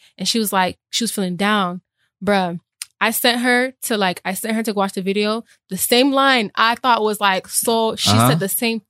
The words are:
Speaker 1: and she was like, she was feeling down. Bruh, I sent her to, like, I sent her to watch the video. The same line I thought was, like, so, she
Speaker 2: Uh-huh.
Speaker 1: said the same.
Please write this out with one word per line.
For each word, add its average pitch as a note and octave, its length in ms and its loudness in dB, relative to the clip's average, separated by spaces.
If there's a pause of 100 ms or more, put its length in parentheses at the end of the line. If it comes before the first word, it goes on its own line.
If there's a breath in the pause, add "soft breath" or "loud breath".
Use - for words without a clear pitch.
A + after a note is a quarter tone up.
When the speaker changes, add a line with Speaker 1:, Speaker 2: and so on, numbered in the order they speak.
(180 soft breath)
Speaker 1:
and F#3 100 -6
she A#3 120 0
was G#3+ 120 -2
like, F#3 260 0 (120)
she - 160 -4
was G3+ 60 -4
feeling F3+ 260 -4
down. F#3+ 440 0 (420)
Bruh, F#3 360 0 (440)
I G#3+ 60 4
sent A#3+ 320 0
her B3 300 2 (120)
to, A3 140 -2
like, F#3 260 -2
I F#3 120 -6
sent A3 200 -4
her A3+ 60 -2
to A3 120 -4
watch G3 200 -2
the G3 80 -6
video. G#3 420 -2 (260 soft breath)
The F#3 80 -6
same B3 340 2
line C4+ 420 2
I A3+ 220 2
thought A#3 260 2
was, G#3+ 180 -2
like, F#3+ 280 0
so, A3+ 480 0
she - 160 0
Speaker 2:
Uh-huh. A#2 180 6
Speaker 1:
said E3+ 100 2
the F#3+ 80 -2
same. A3+ 420 -4